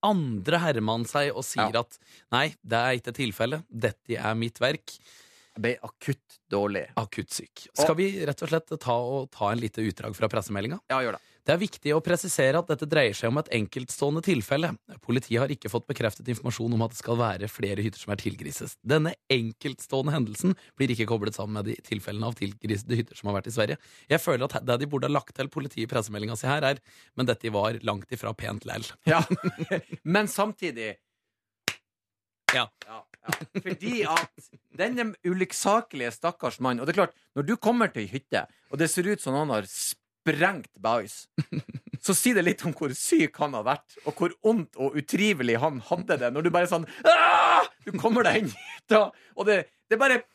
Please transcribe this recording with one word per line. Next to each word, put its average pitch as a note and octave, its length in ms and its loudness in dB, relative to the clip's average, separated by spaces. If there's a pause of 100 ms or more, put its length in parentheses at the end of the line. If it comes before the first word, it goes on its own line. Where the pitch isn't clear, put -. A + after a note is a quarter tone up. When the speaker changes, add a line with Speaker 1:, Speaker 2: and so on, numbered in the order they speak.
Speaker 1:
andre D#3 560 2
herremann A#2 480 0
seg C#3+ 280 0
og B2+ 100 -6
sier G#2 280 0
Speaker 2:
Ja. A#2 80 2
Speaker 1:
at - 180 -8 (320)
"nei, C#3 240 0 (100)
det A2+ 140 0
er B2+ 220 2
ikke B2 140 -8
tilfelle, B2+ 560 -2
dette A2+ 460 -4
er A2 180 -2
mitt A#2 240 -4
verk". - 400 -2 (580)
Speaker 2:
Jeg G#2+ 60 -6
ble A#2+ 200 0
akutt - 560 -8 (100)
dårlig. G2+ 480 0
Speaker 1:
Akutt A2 360 -4
syk. - 340 -12 (100)
Speaker 2:
Og - 60 6
Speaker 1:
Skal D#3+ 140 6
vi F#3+ 280 -2
rett C#3+ 180 -4
og D#3+ 60 -6
slett D#3+ 300 -2
ta, B2 140 -2
og B2+ 400 -2
ta G2+ 180 0
en A#2 80 0
lite A2+ 240 -6
utdrag G#2+ 320 -4
fra A2 140 0
pressemeldinga? G#2+ 500 -4 (100)
Speaker 2:
Ja, C3 120 0
gjør A#2+ 160 -2
det. - 40 -12 (280)
Speaker 1:
Det C#3+ 60 6
er F3 80 0
viktig D3 340 -2
å D#3+ 80 2
presisere D#3+ 560 2
at E3+ 80 -6
dette D3+ 160 -2
dreier C#3+ 320 4
seg A#2 140 0
om C3+ 100 2
et - 60 -6 (100)
enkeltstående C3 680 -2
tilfelle. D3+ 420 0 (320)
Politiet A#2+ 400 0
har C#3 80 0
ikke C3+ 240 -6
fått A#2 160 -2
bekreftet A#2+ 400 -2
informasjon A#2 480 -2
om A2+ 80 2
at A#2 80 -4
det - 80 -12
skal A#2 160 -2
være G#2 320 0
flere G2 380 -4
hytter F#2+ 160 -6
som G#2 100 -6
er G2+ 80 -4
tilgriset. - 540 -8 (100)
Denne D#3 300 2 (180)
enkeltstående C3+ 800 -4
hendelsen C#3 400 0 (240)
blir C3 160 2
ikke A2+ 160 0
koblet G#2+ 300 -2
sammen G#2 180 -6
med G#2 140 -4
de A2+ 80 -6 (100)
tilfellene G#2+ 400 -6
av A#2+ 80 -6
tilgrisede G#2+ 640 -4
hytter - 160 -6
som G2+ 140 -6
har G2 80 0
vært F#2+ 100 -6
i A2+ 80 -10
Sverige. G#2+ 220 0 (340)
Jeg E3 80 4
føler C3 240 0
at - 140 -4
he-, A#2+ 100 -6
det B2 140 4
de D3 100 -6
burde C3+ 160 -2
ha C#3+ 60 0
lagt - 260 -2
til C3+ 80 -4
politiet - 380 -6
i - 20 -12
pressemeldinga G#2+ 480 -4
si C3 160 -2
her D3 160 2
er, C3+ 140 -2 (340)
"Men B2 160 2
dette A2+ 240 -2
var A2 240 2
langt G#2 320 -4
ifra A2 240 -6
pent - 320 -8
lell." A2 160 -6 (240)
Speaker 2:
Ja. D#3+ 140 6 (460)
<laughs> - 360 -6
Men G3 240 2
samtidig D3+ 680 -4 (1500)
Speaker 1:
Ja. B2 140 2 (180)
Speaker 2:
Ja, A2 160 -16 (240)
ja. - 140 -4 (180)
Fordi G3 480 -4
at - 460 -2 (260)
denne A3+ 380 -4 (100)
ulykksakelige F#3 880 0
stakkars - 480 -4
mann, B2 200 0
og C3 80 -4
det E3+ 60 0
er F#3 120 4
klart, - 100 -10 (200)
når C#3+ 120 -2
du A3+ 80 2
kommer A3+ 360 2
til G#2+ 120 -6
ei F#2 80 -10
hytte, B2 320 -2 (240)
og C#3 120 -4
det E3 120 4
ser F#3 160 0
ut G#3 120 0
som C3 160 -4
noen D3 160 0
har G#2 160 -2
sprengt - 1040 -2 (100)
bæsj, A2 380 -2 (840)
så G3 160 0
sier B3 200 4
det F3 100 4
litt F#3+ 180 0
om E3+ 80 -2
hvor D#3 200 -4
syk - 480 2
han D3 160 0
har G#2+ 80 -4
vært, - 400 -2
og D3+ 120 -6
hvor F3 160 0 (160)
ondt A3 280 2
og C3+ 200 -2
utrivelig C#3+ 640 2
han C#3+ 200 0
hadde F3 400 -2
det, A#2+ 120 0
når D#3 160 0
du - 40 4
bare F3 160 4
sånn, E3 200 0 (160)
"Ah!" E4+ 640 8 (160)
Du G3+ 120 -8
kommer A#3 280 4
deg F#3+ 180 4
inn D3+ 80 -2
i - 80 -14 (160)
hytta, G#3+ 320 6 (300)
og G3 120 2
det, G3 140 6 (260)
det A3 80 4
er A#3 60 4
bare C4 160 6 (160)